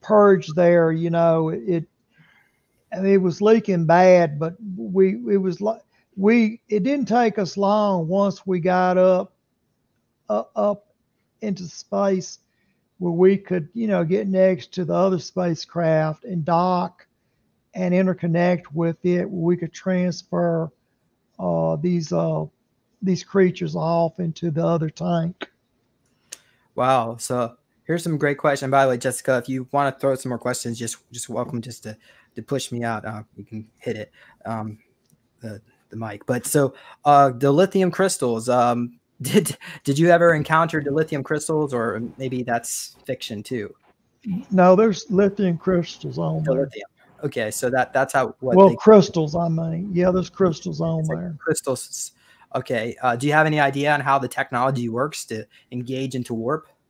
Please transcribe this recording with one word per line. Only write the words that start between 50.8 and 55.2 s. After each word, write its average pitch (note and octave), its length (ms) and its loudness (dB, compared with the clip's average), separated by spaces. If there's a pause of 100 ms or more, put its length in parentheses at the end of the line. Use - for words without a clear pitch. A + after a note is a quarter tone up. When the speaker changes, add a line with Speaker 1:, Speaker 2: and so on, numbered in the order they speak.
Speaker 2:
It's D#3 100 -6
like D#3+ 80 -4
Speaker 1:
there. F3 200 -10
Speaker 2:
crystals. - 760 -6 (440)
Okay. A#2+ 460 -4
Uh, B2 140 0
do B2 120 -2
you D3 60 0
have D#3 120 6
any D3+ 140 0
idea C#3 320 2
on D3 80 2
how C#3 200 0
the B2+ 80 -4
technology B2+ 600 -2
works B2 380 -6